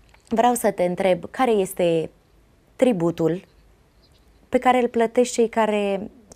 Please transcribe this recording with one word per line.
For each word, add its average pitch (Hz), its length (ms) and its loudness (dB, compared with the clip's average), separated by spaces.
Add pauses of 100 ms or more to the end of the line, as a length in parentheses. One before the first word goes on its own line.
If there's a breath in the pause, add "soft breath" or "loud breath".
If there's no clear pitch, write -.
(280 loud breath)
Vreau 240 260 2
să 233 160 -2
te 196 140 -2
întreb, 180 460 0
care 262 200 -2
este 175 600 0 (680)
tributul 170 680 0 (1040)
pe 262 100 0
care 254 240 2
îl 240 60 0
plătești 240 460 0
cei 233 140 2
care 208 600 -2 (260)